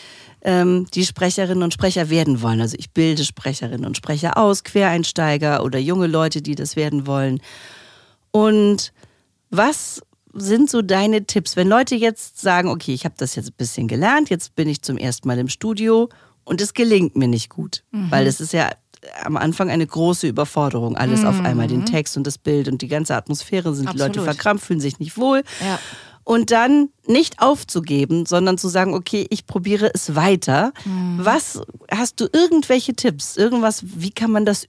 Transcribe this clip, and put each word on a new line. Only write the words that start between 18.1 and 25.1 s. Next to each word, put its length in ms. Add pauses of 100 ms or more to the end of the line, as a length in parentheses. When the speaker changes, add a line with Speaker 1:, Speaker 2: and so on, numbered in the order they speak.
Speaker 1:
weil 160
es 120
ist 140
ja 160 (540)
am 140
Anfang 340
eine 160
große 400
Überforderung, 720
alles 280
auf 160
einmal, 260
den 120
Speaker 2:
Mhm. 60
Speaker 1:
Text 320
und 100
das 100
Bild 300
und 140
die 80
ganze 260
Atmosphäre, 580
sind 200
die 40
Leute 220
Speaker 2:
Absolut. 60
Speaker 1:
verkrampft, 420
fühlen 140
sich 180
nicht 180